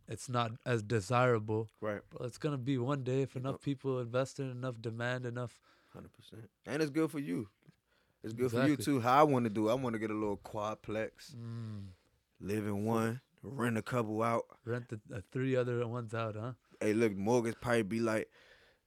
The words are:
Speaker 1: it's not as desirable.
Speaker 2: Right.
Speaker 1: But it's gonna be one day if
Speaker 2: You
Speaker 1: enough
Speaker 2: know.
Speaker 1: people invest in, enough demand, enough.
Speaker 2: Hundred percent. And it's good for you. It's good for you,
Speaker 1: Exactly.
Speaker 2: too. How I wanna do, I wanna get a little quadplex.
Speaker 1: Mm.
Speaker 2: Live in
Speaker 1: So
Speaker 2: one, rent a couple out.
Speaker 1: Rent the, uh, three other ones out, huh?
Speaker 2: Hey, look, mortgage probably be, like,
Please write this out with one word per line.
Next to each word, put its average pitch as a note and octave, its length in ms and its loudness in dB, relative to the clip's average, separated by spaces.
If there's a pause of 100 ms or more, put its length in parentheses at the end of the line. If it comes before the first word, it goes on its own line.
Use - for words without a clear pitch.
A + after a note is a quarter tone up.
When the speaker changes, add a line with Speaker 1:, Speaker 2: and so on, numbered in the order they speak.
Speaker 1:
it's A2 220 -10
not A#2+ 220 0 (140)
as A#2+ 180 2
desirable. A2+ 880 2 (120)
Speaker 2:
Right. G#2 200 -2 (100)
Speaker 1:
But - 140 -10
it's A#2+ 120 -10
gonna D3 200 -2
be C3 200 0
one C3+ 260 0
day B2+ 180 2
if C3 140 -2
Speaker 2:
You C3 60 -4
Speaker 1:
enough C3 120 -2
Speaker 2:
know. - 60 -6
Speaker 1:
people C3+ 400 -2
invest B2 400 -2
in, C3+ 100 -4
enough B2 320 -6
demand, A#2+ 440 -4
enough. A#2+ 340 -6 (340)
Speaker 2:
Hundred F2+ 200 -16
percent. - 360 -20 (160)
And C3+ 160 -2
it's D3 100 0
good D#3 200 2
for D3+ 80 -6
you. C#3+ 300 -4 (760)
It's A2+ 100 -6
good B2 180 0
for A2+ 60 0 (100)
you, D3+ 60 6
Speaker 1:
Exactly. C3 120 -2
Speaker 2:
too. C#3+ 160 4
How B2 180 6
I D3+ 40 12
wanna B2+ 260 4
do, G#2+ 200 2
I A#2 40 6
wanna B2 260 0
get G#2+ 120 -2
a - 20 -2
little G#2 240 0
quadplex. G#2+ 960 -6
Speaker 1:
Mm. A2+ 520 -8 (520)
Speaker 2:
Live G2+ 260 -2
in G#2 60 -2
Speaker 1:
So G2+ 40 0
Speaker 2:
one, A2+ 460 0 (200)
rent A#2 360 -2
a G#2+ 40 0
couple A2 400 -2
out. A#2 240 2 (200)
Speaker 1:
Rent A#2+ 240 -6
the, A2 100 -8 (140)
uh, G2+ 80 -8 (100)
three C3 240 0
other A#2+ 320 0
ones A#2 260 -8
out, A2+ 220 -2
huh? A2+ 180 -6 (260)
Speaker 2:
Hey, G#2+ 140 2
look, A2 220 4
mortgage A2 460 2
probably A#2 220 4
be, G#2+ 180 -2
like, A2 280 0 (580)